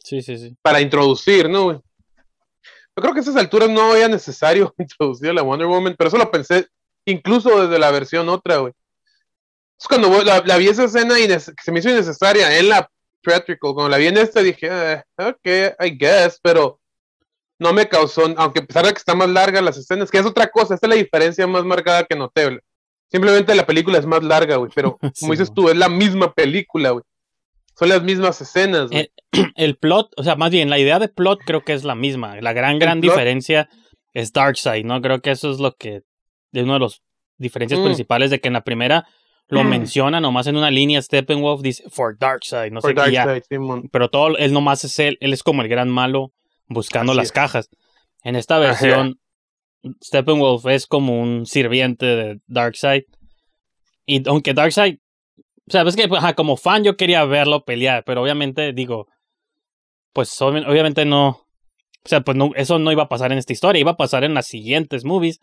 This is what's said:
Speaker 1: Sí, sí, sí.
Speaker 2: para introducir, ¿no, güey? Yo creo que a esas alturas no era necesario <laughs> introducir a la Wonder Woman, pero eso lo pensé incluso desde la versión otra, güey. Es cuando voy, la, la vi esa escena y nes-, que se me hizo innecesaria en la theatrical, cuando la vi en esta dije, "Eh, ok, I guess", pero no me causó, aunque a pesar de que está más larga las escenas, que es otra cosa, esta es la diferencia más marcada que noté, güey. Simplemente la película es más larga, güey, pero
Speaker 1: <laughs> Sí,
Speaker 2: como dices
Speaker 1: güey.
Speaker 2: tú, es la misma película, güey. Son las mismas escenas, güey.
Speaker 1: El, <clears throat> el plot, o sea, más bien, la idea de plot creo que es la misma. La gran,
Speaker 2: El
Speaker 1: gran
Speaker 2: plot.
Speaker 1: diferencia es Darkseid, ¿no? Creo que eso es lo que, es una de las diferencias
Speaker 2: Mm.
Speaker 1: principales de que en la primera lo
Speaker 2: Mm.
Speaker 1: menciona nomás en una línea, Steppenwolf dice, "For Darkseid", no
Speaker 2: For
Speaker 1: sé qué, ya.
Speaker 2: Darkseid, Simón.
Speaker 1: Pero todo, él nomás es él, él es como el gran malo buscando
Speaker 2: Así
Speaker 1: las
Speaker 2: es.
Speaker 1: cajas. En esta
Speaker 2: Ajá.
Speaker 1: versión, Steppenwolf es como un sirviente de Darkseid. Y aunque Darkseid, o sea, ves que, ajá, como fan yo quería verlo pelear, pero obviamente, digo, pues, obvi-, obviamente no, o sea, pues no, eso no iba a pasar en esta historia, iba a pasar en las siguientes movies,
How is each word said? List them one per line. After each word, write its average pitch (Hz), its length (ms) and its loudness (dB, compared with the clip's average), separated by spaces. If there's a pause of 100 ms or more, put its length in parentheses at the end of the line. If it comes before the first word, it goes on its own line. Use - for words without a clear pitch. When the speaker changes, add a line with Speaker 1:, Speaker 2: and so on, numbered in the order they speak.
Speaker 1:
Sí, 135 200 -10
sí, 123 160 -12
sí. 120 260 -18
Speaker 2:
para 147 180 2
introducir, 143 680 2
¿no, 196 140 0
güey? 170 140 -2
Yo - 1300 -20
creo 311 100 0
que 277 80 -2
a - 20 -2
esas 269 140 -2
alturas 220 340 2
no 220 240 2
era 226 140 4
necesario 180 680 0
<laughs> - 40 -20
introducir 143 520 -6
a 175 40 -2
la 165 80 0
Wonder 143 260 -2
Woman, 180 280 0
pero 160 120 0
eso 196 100 0
lo 220 100 2
pensé 175 380 0 (380)
incluso 202 580 2
desde 170 160 2
la 147 140 4
versión 156 360 -2
otra, 180 280 -2
güey. 131 160 -2 (1080)
Es - 60 -16
cuando 233 220 2
voy, 202 160 4
la, 190 200 4
la 185 120 4
vi 185 100 4
esa 220 200 2
escena 233 340 2
y 220 80 2
nes-, 165 260 -2
que - 80 -20
se 175 80 0
me 170 80 0
hizo 185 100 -2
innecesaria 190 680 2
en 190 100 4
la 202 220 2 (320)
theatrical, 170 520 -2
cuando 147 140 -2
la 143 80 2
vi 151 120 4
en 196 100 2
esta 220 240 2
dije, 180 260 -2
"Eh, 165 360 -6 (120)
ok, 190 600 -2 (100)
I 160 100 -4
guess", 170 460 2
pero 165 380 2 (800)
no 170 120 2
me 208 160 4
causó, 160 340 2 (140)
aunque 160 220 0
a 143 80 -8
pesar 170 200 0
de 208 60 4
que 202 60 -6
está 175 160 -2
más 185 140 2
larga 190 340 2
las 156 140 0
escenas, 185 340 -6
que 190 80 2
es 196 80 2
otra 220 220 2
cosa, 196 260 0
esta 220 140 -2
es - 0 -
la 226 80 4
diferencia 170 500 0
más 180 180 -2
marcada 175 380 0
que 170 140 -4
noté, 143 300 -2
güey. 131 120 -4 (520)
Simplemente 202 440 4
la 180 120 2
película 165 320 2
es 147 80 -2
más 160 160 0
larga, 156 340 2
güey, 123 180 -4
pero 135 260 -2
Speaker 1:
<laughs> 139 140 -6
Sí, - 60 -14
Speaker 2:
como 156 120 -4
dices 170 180 -2
Speaker 1:
güey. - 40 -16
Speaker 2:
tú, 185 160 4
es 165 60 4
la 180 120 4
misma 185 440 0
película, 151 580 -2
güey. 120 140 -6 (720)
Son 170 140 0
las 185 140 4
mismas 185 380 -2
escenas, 165 500 -2
güey. 151 200 -4 (220)
Speaker 1:
El, 185 200 0
<clears throat> - 40 -20
el 156 200 0
plot, 190 400 0
o 139 60 -8
sea, 156 140 0
más 165 140 0
bien, 165 180 2
la 143 100 0
idea 143 200 4
de 214 100 -2
plot 190 380 0
creo 156 180 -2
que 156 80 -4
es 139 120 -6
la 135 100 -4
misma. 113 460 -6
La 117 120 -4
gran, 127 200 0
Speaker 2:
El 151 80 0
Speaker 1:
gran 165 200 2
Speaker 2:
plot. 165 120 4
Speaker 1:
diferencia 131 560 0 (460)
es 117 180 -8
Darkseid, 127 520 0
¿no? 123 160 -4
Creo 131 200 -2
que 143 100 -4
eso 139 200 -4
es 135 100 -6
lo 139 160 -2
que, 104 260 -14 (500)
es 127 120 -4
una 135 100 0
de 135 60 2
las 117 220 -4 (340)
diferencias 123 440 -6
Speaker 2:
Mm. 190 40 0
Speaker 1:
principales 139 460 0
de 135 100 -2
que 131 80 -4
en 123 60 -2
la 120 100 -4
primera 123 420 -2 (420)
lo 139 160 0
Speaker 2:
Mm. 139 40 2
Speaker 1:
menciona 135 520 -2
nomás 127 280 -2
en 147 80 -2
una 151 140 0
línea, 143 300 2
Steppenwolf 143 640 -2
dice, 131 260 -6
"For 113 300 -6
Darkseid", 123 540 -6
no 113 100 -10
Speaker 2:
For 143 80 -2
Speaker 1:
sé 143 160 0
qué, 143 60 2
ya. 127 140 0
Speaker 2:
Darkseid, 135 320 -6
Simón. 131 340 -8
Speaker 1:
Pero 123 180 0
todo, 151 260 0
él 143 160 0
nomás 143 320 0
es - 140 -10
él, 147 220 0
él 139 120 -4
es 131 100 -6
como 143 200 0
el 110 60 -4
gran 123 200 0
malo 131 440 -2 (340)
buscando 117 460 -4
Speaker 2:
Así 131 60 2
Speaker 1:
las 113 80 0
Speaker 2:
es. - 60 -10
Speaker 1:
cajas. 139 380 -2 (540)
En 120 120 -6
esta 160 200 -2
Speaker 2:
Ajá. 156 100 4
Speaker 1:
versión, 131 540 0 (840)
Steppenwolf 135 640 0
es 131 200 0
como 131 360 0
un 120 240 -4
sirviente 127 600 -2
de 110 420 -2
Darkseid. 127 560 -2 (1000)
Y 135 240 -2
aunque 143 240 0
Darkseid, 160 460 0 (680)
o - 40 -20
sea, 180 140 2
ves 180 120 0
que, 214 140 0
ajá, 170 240 -2
como 151 220 0
fan 208 260 0
yo 202 140 2
quería 175 280 2
verlo 147 400 0
pelear, 123 400 -2
pero 123 180 -4
obviamente, 143 500 -4
digo, 123 340 -8 (1080)
pues, 127 180 -4 (120)
obvi-, 143 260 -2
obviamente 151 360 0
no, 143 240 2 (760)
o - 40 -20
sea, 147 140 2
pues 131 140 -4
no, 143 200 0
eso 139 220 -2
no 160 120 0
iba 151 140 2
a 147 40 -18
pasar 127 240 -4
en 135 60 -2
esta 127 140 -8
historia, 170 280 2
iba 165 120 2
a 170 40 -4
pasar 135 280 -2
en 151 100 -2
las 131 120 -2
siguientes 123 580 -6
movies, 165 380 -2